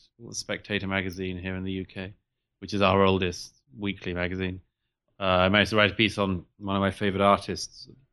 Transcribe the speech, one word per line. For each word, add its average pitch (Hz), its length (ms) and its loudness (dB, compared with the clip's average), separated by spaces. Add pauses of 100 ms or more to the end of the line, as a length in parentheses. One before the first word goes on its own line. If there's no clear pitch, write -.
(180)
The 110 160 -18
Spectator 98 540 -6
magazine 92 500 -4
here 92 180 -8
in 92 80 -8
the 95 100 -6
U 92 120 -6
K, 98 280 -14 (460)
which 98 140 -10
is 101 80 -2
our 98 220 6
oldest 92 580 0 (160)
weekly 98 360 -8
magazine. 92 480 -4 (580)
Uh, 98 40 -6
I 92 260 4
managed 101 220 4
to 110 40 0
write 104 160 4
a 98 40 -10
piece 107 220 0
on 95 280 -2 (120)
one 98 200 -4
of - 20 0
my 98 120 2
favorite 98 300 -2
artists, 98 680 0 (240)